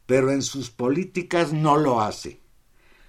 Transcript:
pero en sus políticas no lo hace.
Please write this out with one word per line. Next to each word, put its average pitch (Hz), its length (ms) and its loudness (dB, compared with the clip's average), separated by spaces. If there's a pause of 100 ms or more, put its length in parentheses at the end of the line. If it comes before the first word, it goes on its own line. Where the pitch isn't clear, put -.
pero 131 240 4
en 139 100 0
sus 131 300 -8
políticas 156 800 -2
no 151 240 2
lo 131 240 2
hace. - 400 -6 (680)